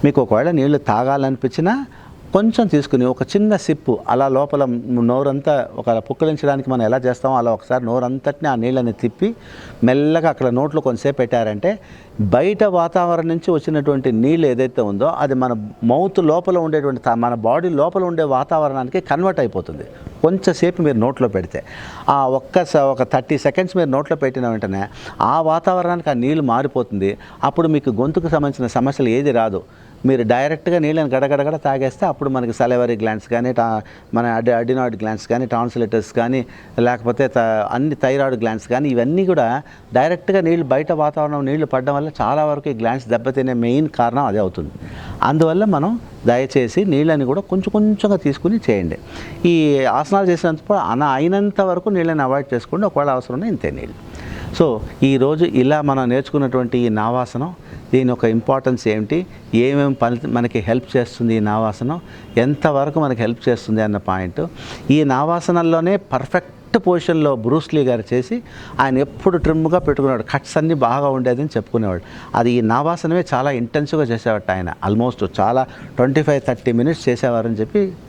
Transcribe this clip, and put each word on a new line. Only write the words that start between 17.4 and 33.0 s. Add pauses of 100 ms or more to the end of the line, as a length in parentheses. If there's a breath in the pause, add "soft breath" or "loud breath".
లోపల
ఉండే
వాతావరణానికి
కన్వర్ట్
అయిపోతుంది. (400 loud breath)
కొంచెంసేపు
మీరు
నోట్లో
పెడితే (440 loud breath)
ఆ
ఒక్క
స-,
ఒక
థర్టీ
సెకండ్స్
మీరు
నోట్లో
పెట్టిన
వెంటనే (320 loud breath)
ఆ
వాతావరణానికి
ఆ
నీళ్ళు
మారిపోతుంది. (260 loud breath)
అప్పుడు
మీకు
గొంతుకు
సంబంధించిన
సమస్యలు
ఏది
రాదు. (440 loud breath)
మీరు
డైరెక్ట్గా
నీళ్ళని
గడగడగడ
తాగేస్తే
అప్పుడు
మనకి
salivary